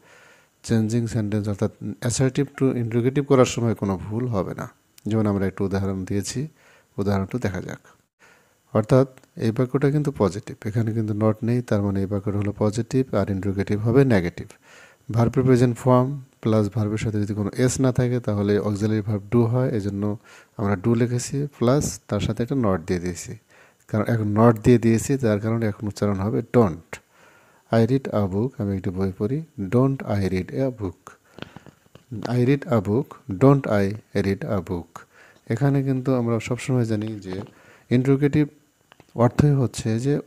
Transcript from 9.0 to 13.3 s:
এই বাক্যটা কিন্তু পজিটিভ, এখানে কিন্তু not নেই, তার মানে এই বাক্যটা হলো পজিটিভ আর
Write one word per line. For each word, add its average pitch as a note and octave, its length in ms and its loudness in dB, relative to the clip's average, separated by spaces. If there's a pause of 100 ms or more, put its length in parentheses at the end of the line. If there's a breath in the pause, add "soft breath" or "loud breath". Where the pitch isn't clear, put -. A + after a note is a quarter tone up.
এই A2+ 140 -2
বাক্যটা C3 400 0
কিন্তু D3 280 -2
পজিটিভ, G2+ 480 -2
এখানে A2 260 -2
কিন্তু A2 220 -2
not G#2+ 280 2
নেই, A#2+ 200 -2
তার G#2+ 200 0
মানে G2 180 0
এই G2 60 -2
বাক্যটা G2+ 320 -4
হলো G#2 200 -2
পজিটিভ A2 560 -2
আর G2 160 0